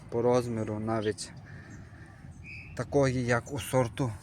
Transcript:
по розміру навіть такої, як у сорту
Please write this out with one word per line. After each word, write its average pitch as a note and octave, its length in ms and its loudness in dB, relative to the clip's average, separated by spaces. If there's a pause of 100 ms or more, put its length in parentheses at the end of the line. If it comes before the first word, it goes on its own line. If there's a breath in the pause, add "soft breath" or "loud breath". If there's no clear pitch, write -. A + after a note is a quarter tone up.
по A#2 140 0
розміру A#2 560 4
навіть A2 540 0 (1400 loud breath)
такої, C3 480 2
як A#2+ 280 2
у C#3 60 -4
сорту A#2+ 540 2 (100)